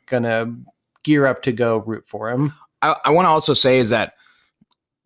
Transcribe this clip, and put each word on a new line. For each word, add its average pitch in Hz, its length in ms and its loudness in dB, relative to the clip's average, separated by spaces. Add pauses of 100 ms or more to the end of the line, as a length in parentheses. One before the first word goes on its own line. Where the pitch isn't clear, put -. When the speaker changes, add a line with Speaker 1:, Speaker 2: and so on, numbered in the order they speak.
Speaker 1:
gonna 117 480 -4 (480)
gear 147 220 2
up 127 180 -2
to 135 80 -2
go 113 280 0
root 107 280 -8
for 107 220 -10
him. 143 240 -2 (280)
Speaker 2:
I, 151 140 2 (100)
I 135 60 2
wanna 175 180 4
also 156 240 2
say 127 260 2
is 117 100 0
that 107 240 -2 (920)